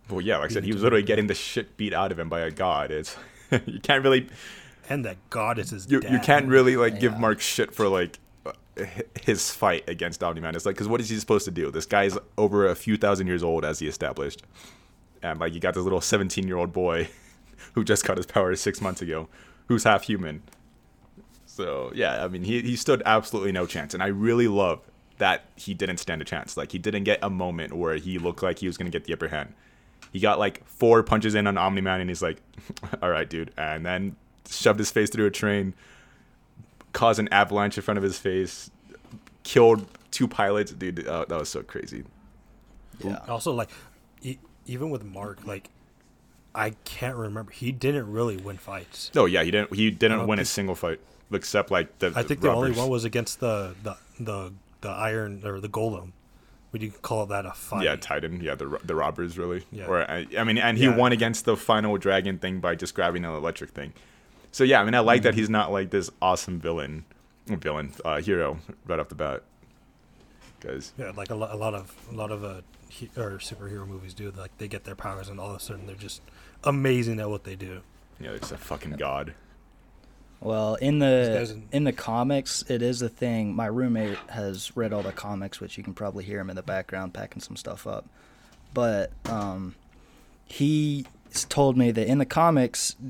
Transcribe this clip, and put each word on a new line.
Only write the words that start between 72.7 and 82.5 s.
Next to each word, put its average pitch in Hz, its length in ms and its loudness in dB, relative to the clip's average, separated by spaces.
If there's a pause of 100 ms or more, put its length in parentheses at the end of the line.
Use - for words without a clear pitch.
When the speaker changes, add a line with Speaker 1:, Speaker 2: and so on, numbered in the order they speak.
Speaker 2:
he-, - 280 -16
or 110 220 -6
superhero 98 480 -12
movies 95 260 -14
do. 101 180 -12
Like, 95 260 -16
they 107 100 -10
get 98 160 -12
their 98 120 -14
powers, 95 340 -10
and 98 100 -14
all 98 120 -10
of 101 60 -10
a - 20 -16
sudden 98 280 -14
they're 98 80 -14
just 104 260 -16 (420)
amazing 127 560 2
at 107 100 -6
what 104 140 -8
they 95 120 -14
do. 92 260 -14 (380)
Speaker 1:
Yeah, 60 120 -12
it's - 200 -10
a - 60 -12
fucking 76 360 -10
god. 71 400 -6 (1080)
Speaker 3:
Well, 107 360 -2
in 143 240 2
Speaker 2:
These 127 300 6
Speaker 3:
the, 110 60 2
Speaker 2:
guys 113 160 0
in 107 200 -14
Speaker 3:
in 143 120 2
the 135 100 2
comics, 127 760 -2